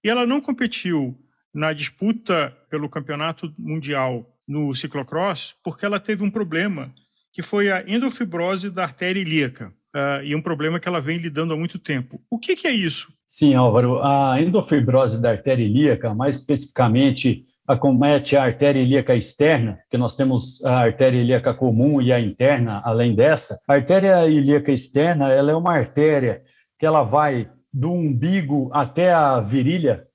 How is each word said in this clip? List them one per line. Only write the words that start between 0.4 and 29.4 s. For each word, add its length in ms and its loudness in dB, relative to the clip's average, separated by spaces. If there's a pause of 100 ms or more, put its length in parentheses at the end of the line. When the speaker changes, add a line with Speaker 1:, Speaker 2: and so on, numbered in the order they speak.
Speaker 1:
competiu 760 -4 (360)
na 180 -2
disputa 800 -4 (160)
pelo 200 -6
campeonato 680 -8
mundial 720 -6 (160)
no 280 -4
ciclocross, 880 -6
porque 220 -8
ela 160 -2
teve 240 -4
um 60 -2
problema, 600 -4 (400)
que 100 -12
foi 300 0
a 160 -2
endofibrose 840 -4
da 140 -6
artéria 380 -6
ilíaca, 500 -4 (240)
ah, 260 -4
e 140 -6
um 60 -4
problema 380 -4
que 80 -6
ela 120 -2
vem 180 -4
lidando 360 -6
há 40 -4
muito 220 -8
tempo. 400 -8 (100)
O 80 -4
que 180 -2
que 120 -6
é 40 0
isso? 440 -4 (100)
Speaker 2:
Sim, 300 2
Álvaro, 460 4
a 400 2
endofibrose 800 2
da 100 2
artéria 320 0
ilíaca, 500 2
mais 240 -2
especificamente, 1080 0 (220)
acomete 680 2
a 60 4
artéria 360 2
ilíaca 360 2
externa, 640 0 (120)
que 60 -2
nós 180 -2
temos 480 -2
a 160 2
artéria 400 2
ilíaca 340 0
comum 480 2
e 120 2
a 80 2
interna, 640 0
além 280 0
dessa. 540 2
A 60 4
artéria 560 4
ilíaca 420 2
externa, 580 0
ela 220 4
é 40 2
uma 180 0
artéria 680 0 (380)
que 60 -2
ela 180 4
vai 460 0 (220)
do 200 -4
umbigo 800 -2
até 420 0
a 280 2